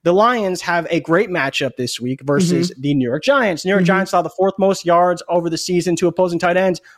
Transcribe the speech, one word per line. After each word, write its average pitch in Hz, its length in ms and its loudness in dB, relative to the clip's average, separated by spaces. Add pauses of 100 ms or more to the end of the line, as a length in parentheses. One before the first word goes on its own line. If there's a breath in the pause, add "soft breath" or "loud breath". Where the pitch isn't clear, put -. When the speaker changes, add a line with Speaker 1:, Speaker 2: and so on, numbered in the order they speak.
Speaker 1:
the 170 80 2
Lions 208 500 2
have 170 280 -2
a 165 100 0
great 175 300 2
matchup 139 460 -4
this 123 240 -6
week 127 220 -6
versus 170 480 0
Speaker 2:
Mm-hmm. 131 120 -18
Speaker 1:
the 143 120 0
New 127 140 0
York 143 160 -4
Giants. 240 400 0
New 185 60 0
York 196 100 4
Speaker 2:
Mm-hmm. 175 60 2
Speaker 1:
Giants 190 260 2
saw 180 100 2
the - 80 -4
fourth 190 280 0
most 190 260 0
yards 175 440 2
over 170 220 0
the 160 80 -4
season 175 380 0
to 180 120 0
opposing 170 300 0
tight 175 180 0
ends. 185 240 0 (180 soft breath)